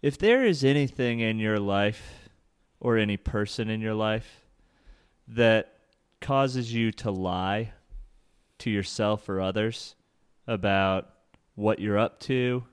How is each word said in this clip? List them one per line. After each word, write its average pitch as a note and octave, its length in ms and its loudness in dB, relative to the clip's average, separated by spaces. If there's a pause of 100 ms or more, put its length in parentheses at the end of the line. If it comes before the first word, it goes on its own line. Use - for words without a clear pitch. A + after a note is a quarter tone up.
If C#3 180 -2
there A#3+ 260 4
is E3 200 2
anything C3 560 2
in A2 180 0
your G#2+ 200 0
life G2+ 680 -2 (520)
or A#2+ 160 2
any G#2 200 2
person G#2 540 -4
in A2 100 -4
your A2 140 -4
life A2 520 -4 (840)
that A2+ 460 4 (460)
causes C3 520 0
you A2+ 200 2
to - 180 -6
lie F#2+ 640 -2 (880)
to - 120 -6
yourself G#2 580 -2
or F#2+ 120 -4
others G#2+ 540 -4 (520)
about G2 640 0 (440)
what G#2+ 240 0
you're G2+ 200 0
up A2+ 220 0
to B2 520 -2